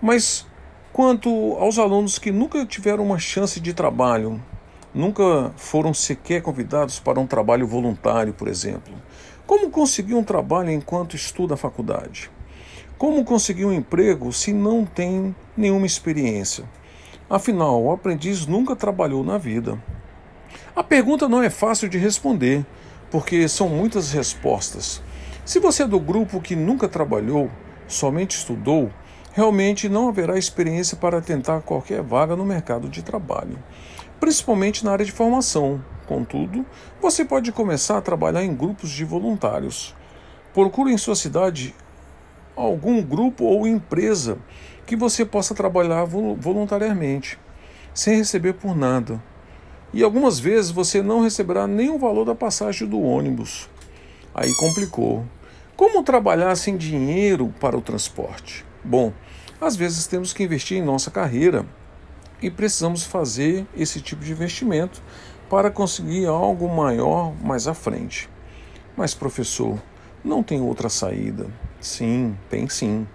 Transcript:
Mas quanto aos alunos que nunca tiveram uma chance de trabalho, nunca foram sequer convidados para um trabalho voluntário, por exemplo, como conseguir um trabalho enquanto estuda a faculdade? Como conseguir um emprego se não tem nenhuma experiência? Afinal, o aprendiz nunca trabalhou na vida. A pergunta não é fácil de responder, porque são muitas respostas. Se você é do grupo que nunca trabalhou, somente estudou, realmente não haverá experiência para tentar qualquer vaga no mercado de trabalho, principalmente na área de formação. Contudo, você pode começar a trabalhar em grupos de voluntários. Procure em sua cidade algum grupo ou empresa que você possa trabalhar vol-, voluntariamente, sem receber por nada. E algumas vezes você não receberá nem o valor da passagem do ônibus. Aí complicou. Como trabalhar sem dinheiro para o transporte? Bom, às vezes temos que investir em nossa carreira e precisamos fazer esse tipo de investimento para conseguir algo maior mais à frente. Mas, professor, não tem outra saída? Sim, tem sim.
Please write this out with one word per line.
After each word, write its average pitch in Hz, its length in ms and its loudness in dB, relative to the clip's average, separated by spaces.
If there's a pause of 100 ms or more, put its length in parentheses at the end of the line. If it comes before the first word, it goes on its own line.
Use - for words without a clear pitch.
Mas 226 460 2 (460)
quanto 254 360 4 (260)
aos 208 220 2
alunos 202 400 2
que - 140 -2
nunca 262 340 0
tiveram 208 380 0
uma 196 160 0
chance 190 400 -2
de 170 140 -4
trabalho, 117 680 2 (520)
nunca 175 640 2
foram 156 340 0
sequer 165 500 -2
convidados 139 580 -2
para 131 200 2
um 131 60 2
trabalho 123 420 2
voluntário, 113 640 0
por 107 160 -6
exemplo, 98 460 -6 (520)
como 392 260 4
conseguir 247 420 0
um 233 100 2
trabalho 170 460 0
enquanto 165 460 -4
estuda 160 400 -4
a - 20 -6
faculdade? - 760 -6 (680)
Como 294 260 4
conseguir 202 400 2
um 202 80 2
emprego 160 580 2
se 208 220 -2
não 214 320 2
tem 190 500 -2 (220)
nenhuma 196 280 4
experiência? 127 800 -2 (640)
Afinal, 165 560 2
o 135 80 4
aprendiz 180 540 -2
nunca 240 300 0
trabalhou 165 480 0
na 104 140 0
vida. 113 440 -4 (960)
A 349 80 0
pergunta 285 440 4
não 240 140 4
é 233 80 4
fácil 214 400 0
de 180 80 -2
responder, 175 680 2 (460)
porque 165 360 2
são 185 220 0
muitas 170 420 0
respostas. - 880 -2 (420)
Se - 160 2
você 339 240 4
é 269 40 2
do 196 120 4
grupo 185 420 0
que 175 140 -4
nunca 196 320 2
trabalhou, 139 640 0 (360)
somente 156 500 -2
estudou, 123 520 0 (440)
realmente 202 560 4
não 226 200 2
haverá 185 280 0
experiência 175 580 -2
para 175 260 0
tentar 160 400 -2
qualquer 160 400 -4
vaga 143 340 2
no 185 80 -2
mercado 160 460 -2
de 165 140 -10
trabalho, 135 580 -6 (580)
principalmente 214 640 2
na 208 80 0
área 196 140 2
de 196 60 -8
formação. 165 720 0 (240)
Contudo, 156 580 -4 (340)
você 330 240 2
pode 262 280 0
começar 208 480 0
a - 20 -10
trabalhar 165 420 0
em 185 120 -2
grupos 170 340 -4
de 147 160 -6
voluntários. 160 880 -2 (580)
Procure 196 380 4
em 233 60 4
sua 202 180 0
cidade 160 600 0 (800)
algum 214 460 2
grupo 214 440 0
ou 208 220 4
empresa 190 720 0 (460)
que 233 100 -2
você 233 280 2
possa 208 300 -2
trabalhar 175 520 2
vol-, 208 300 -2
voluntariamente, 196 1040 -2 (540)
sem 214 240 2
receber 190 360 0
por 185 220 -4
nada. 123 480 0 (680)
E 220 100 4
algumas 220 360 4
vezes 185 320 2
você 180 300 0
não 214 200 2
receberá 196 440 0
nem 214 240 2
o 311 80 -2
valor 226 280 2
da 233 100 0
passagem 214 500 -2
do 208 140 -2
ônibus. 127 720 -2 (640)
Aí 123 220 0
complicou. 151 680 0 (520)
Como 392 260 4
trabalhar 185 520 4
sem 196 200 -2
dinheiro 156 840 0
para 127 160 0
o 120 40 -2
transporte? - 840 -8 (180)
Bom, 123 300 2 (480)
às 294 160 0
vezes 170 280 -2
temos 180 280 -4
que 202 100 -2
investir 170 340 -2
em 185 40 -2
nossa 135 280 0
carreira 151 560 2 (760)
e 180 100 -2
precisamos 170 540 -2
fazer 156 600 -2 (120)
esse 156 240 -4
tipo 151 200 -10
de 156 120 -6
investimento 175 680 -2 (480)
para 196 220 4
conseguir 180 540 -2
algo 175 420 2
maior 156 720 2
mais 127 240 -2
à 156 80 -2
frente. - 560 -8 (680)
Mas, 160 160 -2
professor, 113 680 -4 (400)
não 285 220 0
tem 147 160 -2
outra 120 300 -2
saída? 104 580 -4 (320)
Sim, 117 580 -2 (120)
tem 107 180 -2
sim. 107 480 -2